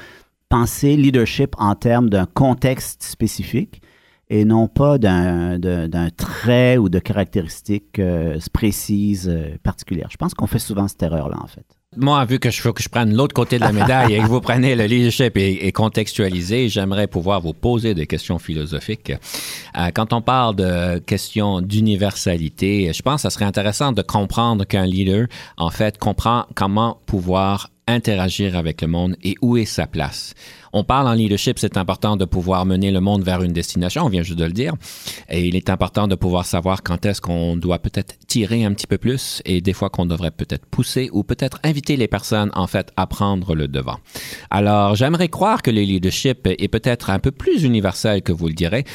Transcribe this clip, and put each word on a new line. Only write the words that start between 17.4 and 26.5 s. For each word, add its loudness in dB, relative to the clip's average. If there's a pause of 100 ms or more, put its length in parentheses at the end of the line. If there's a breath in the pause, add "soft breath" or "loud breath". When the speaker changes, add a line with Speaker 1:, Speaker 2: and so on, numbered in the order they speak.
Speaker 2:
vous -4
poser 0
des -2
questions -4
philosophiques. -6 (640 loud breath)
Euh, -2
quand -2
on 0
parle 0
de 0
questions -2
d'universalité, 0
je -8
pense 0
que -4
ça -2
serait -4
intéressant 0
de 0
comprendre 0
qu'un 0
leader, 2 (300 loud breath)
en -2
fait, -2
comprend 0 (100)